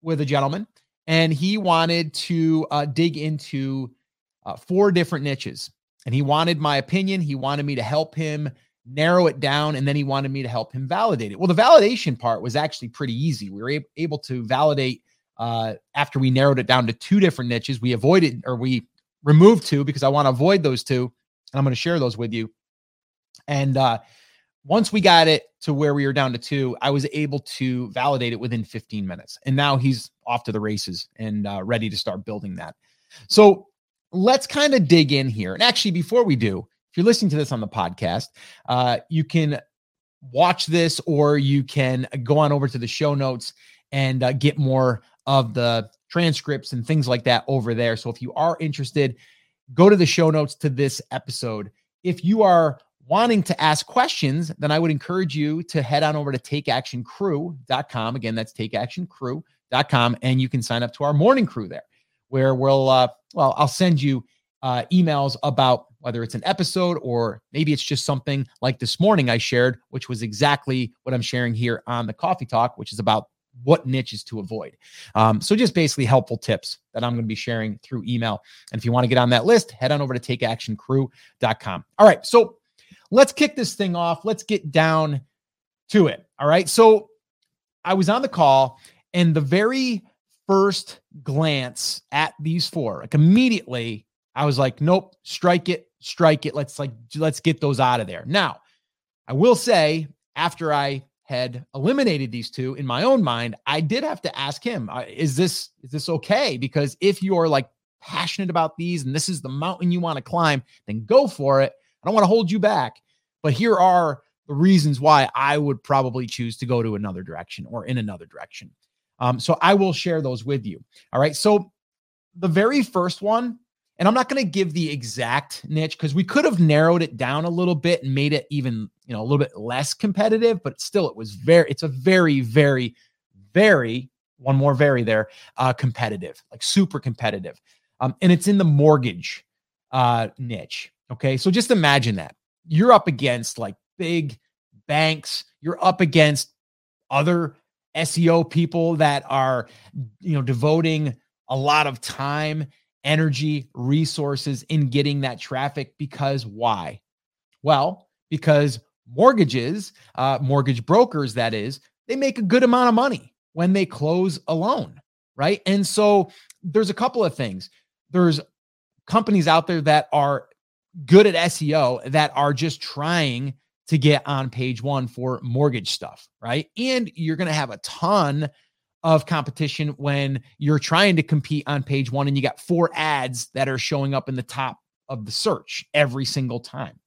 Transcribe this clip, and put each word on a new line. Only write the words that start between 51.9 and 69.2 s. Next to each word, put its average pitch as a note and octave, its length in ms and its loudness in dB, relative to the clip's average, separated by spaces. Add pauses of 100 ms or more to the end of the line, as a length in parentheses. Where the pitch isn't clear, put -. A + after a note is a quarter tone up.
If F3 220 -4
you G#3+ 180 4
are E3+ 340 4 (300)
wanting G#3 360 2
to - 180 -4
ask D#3 240 2
questions, D#3+ 760 -2
then D3 120 -2
I D#3 60 2
would E3 140 0
encourage E3 440 -4
you D3+ 280 -4
to D#3+ 180 -4
head C#3+ 220 0
on D3+ 140 0
over C#3+ 160 -6
to B2+ 40 -4
take C#3+ 300 -6
action B2 380 -4
crew E3+ 520 -6 (100)
dot C3+ 220 -4
com. A#2 260 -6
Again, A2+ 200 -6
that's A2+ 160 -8
take A#2 220 -8
action B2 340 -6
crew C3+ 360 -10 (260)
dot B2+ 200 0
com, A#2+ 320 2
and C3 200 0
you C3 80 -2
can B2+ 120 -2
sign A#2+ 220 -4
up A#2+ 120 -8
to C#3+ 100 -6
our D3 80 0
morning G#3+ 320 4
crew G#2+ 220 -8
there, E2 160 -14 (440)
where C3+ 260 2
we'll, C3+ 360 2
uh, B2+ 180 6 (260)
well, C3+ 240 2
I'll D3 100 2
send E3 340 2
you, C3+ 240 -2 (360)
uh, B2 300 -4
emails D3 500 2
about C3 460 0 (120)
whether A#2+ 240 -8
it's A2+ 120 -10
an G#2+ 100 -6
episode F3+ 560 -2
or A#2 400 -4 (100)
maybe D3+ 220 0
it's C#3 100 -4
just - 220 -4
something C#3 420 -4 (120)
like B2+ 200 -4
this - 200 -6
morning F3 300 4